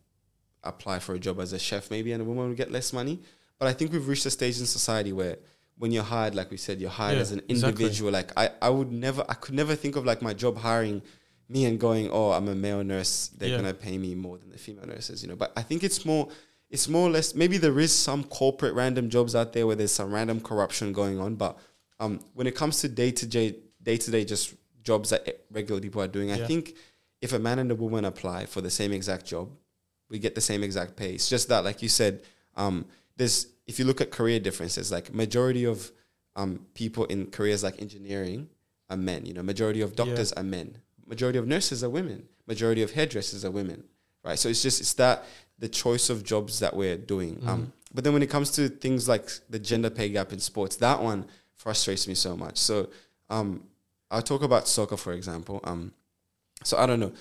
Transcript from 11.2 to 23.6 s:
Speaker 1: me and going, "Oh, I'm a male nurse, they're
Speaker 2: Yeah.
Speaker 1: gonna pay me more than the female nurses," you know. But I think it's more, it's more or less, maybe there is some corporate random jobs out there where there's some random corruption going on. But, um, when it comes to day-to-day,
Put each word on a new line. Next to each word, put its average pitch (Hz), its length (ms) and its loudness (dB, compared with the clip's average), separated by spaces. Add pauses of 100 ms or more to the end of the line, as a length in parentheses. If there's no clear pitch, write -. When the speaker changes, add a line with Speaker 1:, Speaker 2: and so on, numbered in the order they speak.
Speaker 1:
me 131 160 2
and 113 140 2
going, 110 300 4
"Oh, 107 220 4
I'm 92 160 2
a 98 80 0
male 101 280 0
nurse, 95 440 -2
they're - 220 -6
Speaker 2:
Yeah. 127 80 0
Speaker 1:
gonna 95 160 -2
pay 95 240 -6
me 92 180 -4
more 90 220 -8
than 95 120 -20
the - 80 -20
female 101 280 -16
nurses," - 360 -10
you - 60 -10
know. 87 80 -10
But - 220 -2
I 117 40 -2
think 160 220 -4
it's 185 220 -2
more, 156 240 2 (400)
it's - 180 0
more 165 200 4
or 170 40 6
less, 160 240 2
maybe 180 220 4
there 151 220 6
is 160 120 6
some 143 320 2
corporate 135 500 2
random 123 360 2
jobs 120 260 4
out 117 180 2
there 117 140 4
where 110 80 4
there's 104 160 2
some 101 220 0
random 113 260 0
corruption 104 540 0
going 98 260 0
on. 104 160 -2
But, 101 240 -2 (400)
um, 107 240 -2 (100)
when 127 140 -2
it 123 80 -2
comes 151 260 0
to 143 60 -2
day-to-day, 117 680 0 (260)